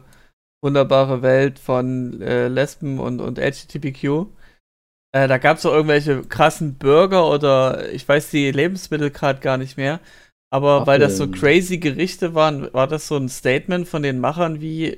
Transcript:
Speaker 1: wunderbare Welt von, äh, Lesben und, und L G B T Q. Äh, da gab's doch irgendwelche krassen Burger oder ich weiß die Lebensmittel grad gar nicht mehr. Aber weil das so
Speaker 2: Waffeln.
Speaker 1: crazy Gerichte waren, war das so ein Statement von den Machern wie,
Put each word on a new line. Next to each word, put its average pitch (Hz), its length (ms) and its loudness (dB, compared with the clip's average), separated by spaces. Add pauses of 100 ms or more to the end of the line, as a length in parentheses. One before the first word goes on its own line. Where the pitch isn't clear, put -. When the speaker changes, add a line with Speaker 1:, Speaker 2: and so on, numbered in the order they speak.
(600)
Speaker 1:
wunderbare 135 600 2
Welt 135 380 2
von, 127 600 -4
äh, 123 280 -2
Lesben 135 500 -4
und, 123 220 -6
und 127 180 -8
L 135 120 0
G - 280 -16
B 143 140 -6
T - 140 -8
Q. 156 200 -2 (840)
Äh, 135 160 2
da 131 100 4
gab's 151 240 2
doch 160 100 2
irgendwelche 147 500 2
krassen 151 540 0
Burger 165 540 4
oder 135 640 2
ich - 140 -8
weiß 147 240 0
die 143 200 0
Lebensmittel 151 600 -2
grad 135 300 -4
gar 131 160 -2
nicht 131 200 -10
mehr. 143 220 -4 (520)
Aber 139 360 2
weil 139 120 6
das 139 180 4
so 143 100 -2
Speaker 2:
Waffeln. - 40 -8
Speaker 1:
crazy 175 480 2
Gerichte 165 560 -4
waren, 156 380 0
war 131 140 2
das 151 200 -8
so 151 100 -4
ein 131 120 -4
Statement 160 580 -4
von 156 160 -6
den 135 180 -4
Machern 156 400 -2
wie, 160 360 -6